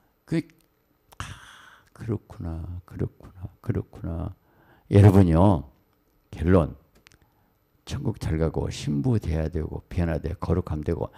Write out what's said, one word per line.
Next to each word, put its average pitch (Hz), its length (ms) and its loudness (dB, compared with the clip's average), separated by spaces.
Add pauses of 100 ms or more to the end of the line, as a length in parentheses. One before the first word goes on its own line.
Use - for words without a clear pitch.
(260)
그, 165 160 -4 (800)
아, - 40 -10 (680)
그렇구나, 87 920 -10
그렇구나, - 480 -10 (280)
그렇구나. 85 720 -8 (560)
여러분요, 95 720 8 (680)
결론. 80 440 2 (1080)
천국 - 340 -8
잘 - 180 -4
가고 78 320 -2
신부 131 500 -2
돼야 80 300 -2
되고 78 400 -6
변화돼 80 500 -4
거룩함 80 440 -2
되고 - 340 -4